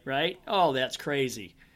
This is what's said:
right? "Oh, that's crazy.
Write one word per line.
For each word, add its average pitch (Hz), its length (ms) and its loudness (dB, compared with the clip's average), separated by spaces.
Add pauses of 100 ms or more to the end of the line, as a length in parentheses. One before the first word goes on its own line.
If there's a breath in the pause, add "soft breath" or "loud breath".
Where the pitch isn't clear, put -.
right? 147 420 -2
"Oh, 180 260 4
that's 127 240 -2
crazy. 123 600 -4 (200 soft breath)